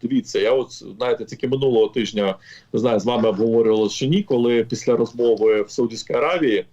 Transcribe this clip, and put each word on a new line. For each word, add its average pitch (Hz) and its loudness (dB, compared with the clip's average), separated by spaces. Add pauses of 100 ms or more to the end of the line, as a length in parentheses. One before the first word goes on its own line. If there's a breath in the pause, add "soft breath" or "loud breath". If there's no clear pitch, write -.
Дивіться, 120 -2
я 107 2
от, 127 0 (260)
знаєте, 117 -2
тільки - -8
минулого 123 2
тижня, 104 -2 (380 loud breath)
не 117 -2
знаю, 113 0
з 92 -4
вами 113 0
обговорювали 110 2
чи - -4
ні, 190 2
коли 120 0
після 120 -2
розмови 113 2
в 101 -8
Саудівській 113 -4
Аравії 147 0